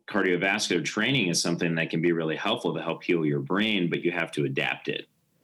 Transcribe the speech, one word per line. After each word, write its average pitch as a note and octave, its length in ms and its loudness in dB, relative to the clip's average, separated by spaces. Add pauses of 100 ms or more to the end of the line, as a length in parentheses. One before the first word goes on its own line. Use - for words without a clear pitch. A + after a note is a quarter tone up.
cardiovascular F#2+ 760 2
training A2 460 0
is E2+ 120 2
something E2+ 340 0
that D#2+ 140 0
can E2 120 -2
be E2+ 100 4
really D#2+ 240 0
helpful G2 400 -2
to E2+ 80 -4
help E2 200 -4
heal E2 220 2
your D2 140 2
brain, F#2 500 0
but F2 140 -2
you E2+ 80 2
have E2+ 220 -2
to D2 120 0
adapt C#2 440 -2
it. - 180 -6 (360)